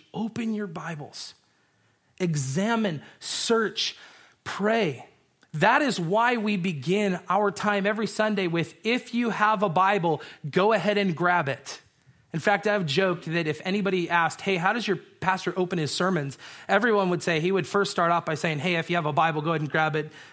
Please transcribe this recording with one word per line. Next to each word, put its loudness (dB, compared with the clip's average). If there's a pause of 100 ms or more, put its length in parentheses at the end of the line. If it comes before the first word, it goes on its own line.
(120)
open -4
your -4
Bibles, -10 (840)
examine, 0 (200)
search, 0 (460)
pray. -2 (480)
That 4
is 0
why 2
we 0
begin 0 (100)
our 2
time 0
every 0
Sunday 0
with, 0 (120)
"If -2
you 0
have 2
a 2
Bible, 2 (260)
go 4
ahead 2
and 2
grab 2
it." -8 (520)
In -4
fact, 2
I've 0
joked 0
that -2
if -4
anybody 0
asked, 0
"Hey, 0
how 0
does -4
your 0 (200)
pastor -2
open 0
his -2
sermons?" -2 (300)
everyone 4
would 0
say, 2
he 0
would 0
first 0
start 2
off 0
by -2
saying, -2
"Hey, 0
if -4
you 0
have 0
a 0
Bible, 2
go -2
ahead 0
and -4
grab 0
it. -4 (200)